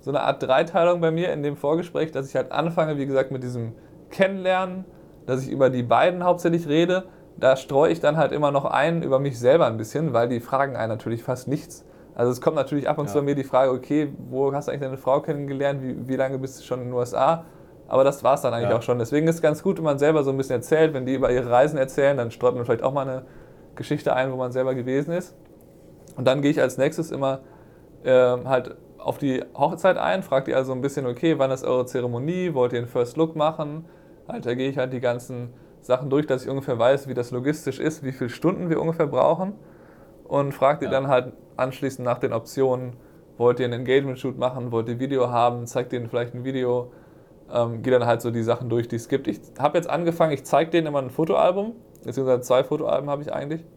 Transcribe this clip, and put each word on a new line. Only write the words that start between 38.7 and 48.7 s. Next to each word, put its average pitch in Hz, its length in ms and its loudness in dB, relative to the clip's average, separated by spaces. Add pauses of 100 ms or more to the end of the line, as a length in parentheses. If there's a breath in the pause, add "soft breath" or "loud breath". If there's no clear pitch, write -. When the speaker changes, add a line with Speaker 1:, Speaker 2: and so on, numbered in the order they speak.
Speaker 1:
ungefähr 165 260 0
brauchen. 165 480 2 (720 loud breath)
Und 139 280 0
frag 139 260 2
die 151 60 -4
Speaker 2:
Ja. - 60 -4
Speaker 1:
dann 135 180 0
halt 127 240 2 (240)
anschließend 131 500 -4
nach 123 120 0
den 123 140 -2
Optionen, 127 640 -2 (400 loud breath)
„Wollt 120 240 4
ihr 127 60 0
einen 120 140 -4
Engagement-Shoot 127 580 0
machen? 123 340 -4
Wollt 117 160 0
ihr 120 100 -4
Video 131 320 0
haben?“ 120 360 0
Zeig 123 240 -4
denen 120 180 -4
vielleicht 120 260 -4
ein 123 100 -10
Video. 123 480 -2 (600 loud breath)
Ähm, 117 300 0
geh 123 80 0
dann 120 160 4
halt 120 160 2
so 123 80 -2
die 113 120 -2
Sachen 117 280 -2